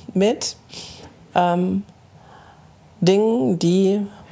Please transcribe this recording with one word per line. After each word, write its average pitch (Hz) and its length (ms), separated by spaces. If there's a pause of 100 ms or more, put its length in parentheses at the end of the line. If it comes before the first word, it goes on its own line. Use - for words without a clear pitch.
(140)
mit, 196 420 (800)
ähm, 180 480 (1200)
Dingen, 214 580
die 190 480 (260)